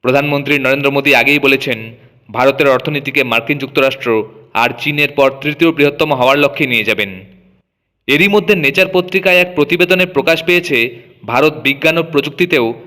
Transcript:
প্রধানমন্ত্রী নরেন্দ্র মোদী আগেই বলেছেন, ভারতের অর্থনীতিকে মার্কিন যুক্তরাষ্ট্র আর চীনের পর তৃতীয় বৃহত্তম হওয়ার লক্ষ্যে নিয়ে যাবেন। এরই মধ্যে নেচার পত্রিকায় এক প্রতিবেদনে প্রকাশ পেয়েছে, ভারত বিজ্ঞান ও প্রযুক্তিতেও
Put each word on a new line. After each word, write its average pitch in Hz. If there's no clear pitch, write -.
প্রধানমন্ত্রী 139
নরেন্দ্র 139
মোদী 139
আগেই 135
বলেছেন, 135
ভারতের 135
অর্থনীতিকে 143
মার্কিন 120
যুক্তরাষ্ট্র 135
আর 120
চীনের 147
পর 135
তৃতীয় 151
বৃহত্তম 143
হওয়ার 131
লক্ষ্যে 139
নিয়ে 110
যাবেন। 104
এরই 151
মধ্যে 208
নেচার 175
পত্রিকায় 185
এক 180
প্রতিবেদনে 175
প্রকাশ 165
পেয়েছে, 175
ভারত 143
বিজ্ঞান 139
ও 165
প্রযুক্তিতেও 156